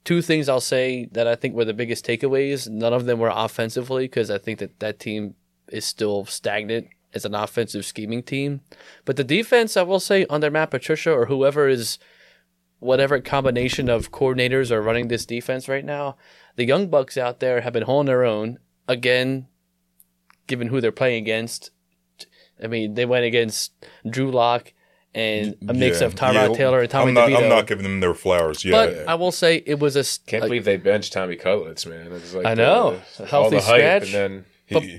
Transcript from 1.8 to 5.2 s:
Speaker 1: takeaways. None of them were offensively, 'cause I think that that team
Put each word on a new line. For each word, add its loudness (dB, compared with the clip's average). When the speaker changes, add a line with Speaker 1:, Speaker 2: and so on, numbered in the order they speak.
Speaker 1:
takeaways. -2
None -2
of 0
them 0
were 0
offensively, -4
'cause -2
I -2
think -8
that -12
that -6
team -8